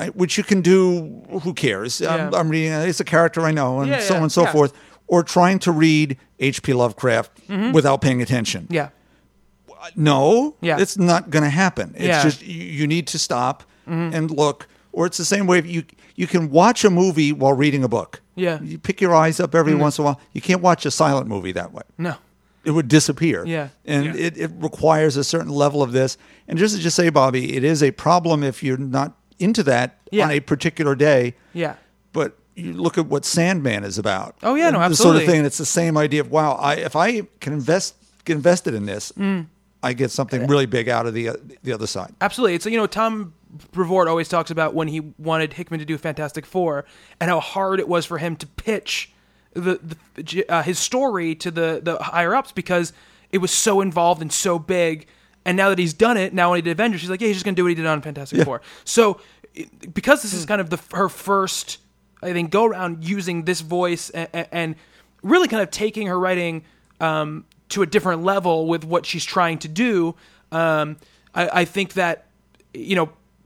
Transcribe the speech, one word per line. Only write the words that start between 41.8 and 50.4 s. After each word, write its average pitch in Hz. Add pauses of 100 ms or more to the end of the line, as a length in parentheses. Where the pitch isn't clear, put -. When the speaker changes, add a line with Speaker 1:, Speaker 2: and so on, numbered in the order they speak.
Speaker 1:
side. -
Speaker 2:
Absolutely. 202
It's, 165
you 226
know, 214
Tom 214 (400)
Brevoort 180
always 165
talks 165
about 160
when 160
he 156 (160)
wanted 160
Hickman 170
to 151
do 156
Fantastic 151
Four 160 (340)
and 170
how 165
hard 190
it 165
was 170
for 170
him 165
to 156
pitch - (440)
the, 180 (360)
the, 160